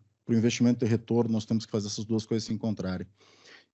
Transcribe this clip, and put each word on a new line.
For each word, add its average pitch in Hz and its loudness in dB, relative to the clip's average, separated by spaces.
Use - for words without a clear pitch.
Pro 120 2
investimento 120 4
ter 120 2
retorno, 113 2
nós 110 0
temos 110 -2
que - -18
fazer 104 -2
essas 104 -6
duas 107 -2
coisas 110 -2
se 113 -4
encontrarem. 92 -4